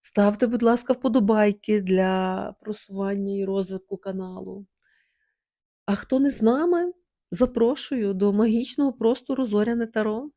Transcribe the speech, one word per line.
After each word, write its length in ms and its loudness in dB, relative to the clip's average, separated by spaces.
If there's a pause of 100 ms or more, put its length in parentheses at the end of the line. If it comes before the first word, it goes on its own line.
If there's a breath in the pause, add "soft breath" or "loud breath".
Ставте, 460 2
будь 160 -2
ласка, 300 2
вподобайки 880 2
для 800 0
просування 720 -6
і 100 -2
розвитку 520 -6
каналу. 680 -10 (1200)
А 100 0
хто 240 -2
не 120 2
з 100 -4
нами, 520 2 (380)
запрошую 800 0
до 200 2
магічного 600 0
простору 520 -2
Зоряне 420 0
Таро. 500 -4